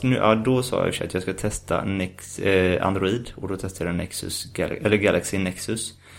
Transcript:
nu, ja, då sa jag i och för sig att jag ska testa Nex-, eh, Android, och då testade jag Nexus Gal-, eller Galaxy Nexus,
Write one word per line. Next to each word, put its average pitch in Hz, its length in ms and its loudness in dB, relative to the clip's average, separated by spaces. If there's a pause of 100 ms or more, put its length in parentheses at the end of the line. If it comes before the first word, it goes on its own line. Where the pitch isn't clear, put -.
nu, 127 120 4
ja, 107 200 6
då 127 280 2
sa 92 140 -2
jag 90 100 2
i - 20 2
och 90 40 -2
för - 40 -6
sig 85 100 -4
att - 60 -8
jag 92 100 -2
ska 95 100 -2
testa - 500 -2
Nex-, 95 560 -4
eh, 92 480 4
Android, 98 480 0
och - 120 -8
då 95 100 -4
testade 92 320 -6
jag 87 80 -2
Nexus - 560 -8
Gal-, - 320 -2
eller 104 120 4
Galaxy 95 400 2
Nexus, 98 640 -4 (200)